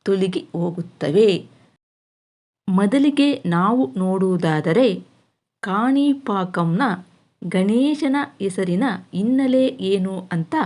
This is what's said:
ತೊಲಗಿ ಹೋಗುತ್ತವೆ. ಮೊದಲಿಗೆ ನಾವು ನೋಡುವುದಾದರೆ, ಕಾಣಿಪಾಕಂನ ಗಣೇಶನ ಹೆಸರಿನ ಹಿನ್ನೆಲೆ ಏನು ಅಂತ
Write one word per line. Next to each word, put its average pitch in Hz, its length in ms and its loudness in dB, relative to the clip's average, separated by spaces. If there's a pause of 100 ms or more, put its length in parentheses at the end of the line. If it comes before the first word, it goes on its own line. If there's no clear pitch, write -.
ತೊಲಗಿ 190 380 0 (100)
ಹೋಗುತ್ತವೆ. 170 760 0 (1400)
ಮೊದಲಿಗೆ 277 640 2 (160)
ನಾವು 190 380 2 (140)
ನೋಡುವುದಾದರೆ, 185 920 2 (760)
ಕಾಣಿಪಾಕಂನ 202 1200 0 (580)
ಗಣೇಶನ 262 760 0 (220)
ಹೆಸರಿನ 190 460 -2 (260)
ಹಿನ್ನೆಲೆ 262 520 2 (180)
ಏನು 190 320 -2 (180)
ಅಂತ 165 240 -4 (100)